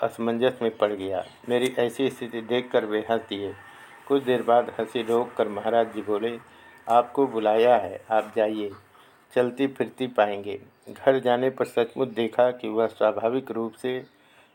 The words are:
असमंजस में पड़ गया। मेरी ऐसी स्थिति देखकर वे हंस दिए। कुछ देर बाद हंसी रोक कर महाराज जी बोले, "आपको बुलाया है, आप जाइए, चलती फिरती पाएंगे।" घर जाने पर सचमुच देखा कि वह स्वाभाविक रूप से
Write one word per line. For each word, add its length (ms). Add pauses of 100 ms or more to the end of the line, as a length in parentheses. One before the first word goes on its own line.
असमंजस 600
में 160
पड़ 160
गया। 320 (240)
मेरी 300
ऐसी 300
स्थिति 320
देखकर 440
वे 140
हंस 220
दिए। 320 (540)
कुछ 160
देर 200
बाद 260 (100)
हंसी 220
रोक 320
कर 140
महाराज 460
जी 80
बोले, 380 (500)
"आपको 380
बुलाया 480
है, 360
आप 240
जाइए, 360 (600)
चलती 340
फिरती 400
पाएंगे।" 540 (280)
घर 300
जाने 300
पर 160
सचमुच 420
देखा 440
कि 180
वह 180
स्वाभाविक 640
रूप 220
से 420 (400)